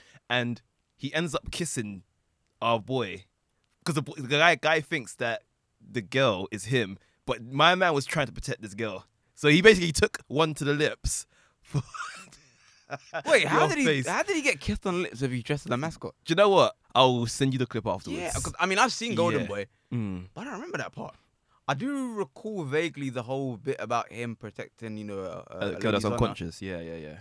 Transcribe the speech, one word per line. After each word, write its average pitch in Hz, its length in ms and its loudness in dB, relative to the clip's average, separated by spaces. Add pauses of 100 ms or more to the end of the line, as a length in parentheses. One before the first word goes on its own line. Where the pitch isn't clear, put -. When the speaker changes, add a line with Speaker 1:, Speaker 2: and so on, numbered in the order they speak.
(280)
Speaker 1:
And 120 320 -2 (360)
he 139 180 -6
ends 156 200 -2
up - 160 -6
kissing 104 520 -6 (580)
our 117 180 0
boy. 101 460 -4 (600)
'Cause 165 100 -2
the 147 80 0
bo-, - 160 -12
the 131 100 -8
guy, 156 280 6
guy 160 260 2
thinks 143 320 -6
that 117 280 -4 (380)
the - 220 -6
girl 98 500 2
is 104 140 -8
him. 107 320 0 (260)
But 117 180 -6
my 139 320 4
man 180 200 2
was 139 100 0
trying 147 220 -2
to 104 60 -8
protect - 300 -8
this 101 120 -10
girl. 101 320 -6 (280)
So - 140 2
he 151 120 10
basically 185 320 8
took - 260 0 (100)
one 156 260 2
to 139 100 -6
the 143 100 2
lips. 143 520 -2 (460)
<laughs> 135 100 0 (1400)
Speaker 2:
Wait, 247 200 6
how 180 140 2
Speaker 1:
Your 247 100 4
Speaker 2:
did 311 80 -2
he, 277 80 2
Speaker 1:
face. 135 220 2
Speaker 2:
how 214 140 0
did 381 140 -2
he 311 60 -2
get 214 180 0
kissed - 260 -4
on 185 80 -2
the 180 100 -2
lips 120 180 -10
if 135 100 -2
he 123 100 -4
dressed 143 240 -4
as - 60 -4
a 123 40 0
mascot? 147 380 -8 (100)
Speaker 1:
Do - 80 0
you 160 40 2
know 202 140 8
what? 151 260 6 (180)
I'll 127 320 6
send 135 280 2
you 131 40 0
the 123 80 0
clip 107 200 -4
afterwards. 101 360 -4
Speaker 2:
Yeah, 170 100 -4
'cause, - 280 -2
I 180 60 2
mean, 190 120 2
I've 240 140 4
seen 233 220 -4
Golden 170 280 2
Speaker 1:
Yeah. - 40 -6
Speaker 2:
Boy, 98 200 -6 (260)
Speaker 1:
Mm. 95 420 -4
Speaker 2:
but 170 80 -12
I - 20 -10
don't 269 100 -10
remember 294 240 -8
that 104 140 -8
part. - 220 -12 (520)
I 139 80 0
do 254 380 -4
recall 202 520 -6
vaguely 143 440 -2
the 123 140 -6
whole 131 340 -4
bit 120 220 -4
about 113 340 -4
him 117 240 -8
protecting, 110 640 -12
you 107 60 -10
know, 101 160 -8
a, 95 40 -6
a, 90 40 -8
Speaker 1:
Uh, 85 100 -10
Speaker 2:
a - 80 -14
Speaker 1:
girl 98 240 -6
that's 90 140 -6
Speaker 2:
lady's 113 200 2
honor. 107 120 0
Speaker 1:
unconscious. 101 440 -2
Yeah, 92 200 -8
yeah, 82 160 -10
yeah. 76 240 -14